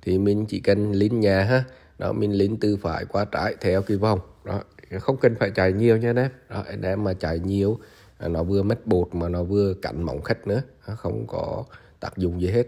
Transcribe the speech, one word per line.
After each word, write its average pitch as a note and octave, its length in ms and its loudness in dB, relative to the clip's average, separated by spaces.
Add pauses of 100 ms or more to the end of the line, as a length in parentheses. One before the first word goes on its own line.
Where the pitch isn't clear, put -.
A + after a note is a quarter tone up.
Thì F#2 160 2
mình G#2 280 2
chỉ - 140 -6
cần G#2 320 2
link G#2 200 2
nhà G2+ 320 4
ha. B2+ 200 2 (340)
Đó, G2 140 -4
mình G#2 200 -2
link G2+ 280 2
từ G#2 160 2
phải E2 280 -4
qua G2+ 200 -2
trái G2+ 360 -2
theo F#2+ 220 2
cái G2+ 140 0
vòng. G2+ 220 2 (260)
Đó, G2 180 -6 (380)
không C3+ 160 0
cần A#2+ 240 4
phải G2+ 100 0
chạy F#2+ 220 2
nhiều A2+ 240 4
nha A#2 140 0
anh A#2+ 60 0
em. C3 140 2 (200)
Đó, G2+ 180 -6
anh G2+ 140 -10
em G2 220 -2
mà F#2+ 100 -2
chạy E2 240 -4
nhiều, G2 400 0 (400)
à, - 100 -6
nó E2 140 -2
vừa G2 200 0
mất G#2 240 -2
bột F2+ 280 2
mà E2+ 140 -4
nó F2 140 -2
vừa G2 320 2
cắn E2 280 -6
móng C#2+ 200 -4
khách - 240 -4
nữa. G#2 160 0 (260)
Đó, G2+ 60 -8
không A2 320 -6
có - 380 -6 (360)
tác - 160 -10
dụng F2 240 -2
gì F2+ 80 0
hết. A#2+ 180 2